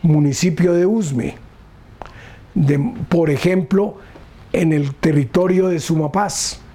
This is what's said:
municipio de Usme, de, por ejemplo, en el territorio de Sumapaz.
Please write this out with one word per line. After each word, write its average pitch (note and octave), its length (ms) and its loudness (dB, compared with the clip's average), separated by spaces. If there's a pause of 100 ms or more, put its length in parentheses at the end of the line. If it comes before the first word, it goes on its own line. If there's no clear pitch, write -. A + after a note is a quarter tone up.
municipio D#3 680 2
de F3 140 2
Usme, D#3+ 480 -2 (1200)
de, C#3+ 240 2 (300)
por E3 200 2
ejemplo, F#3 720 0 (540)
en E3 200 2
el C#3+ 220 -2
territorio F3+ 720 0
de F3 140 0
Sumapaz. D#3+ 800 -2 (140)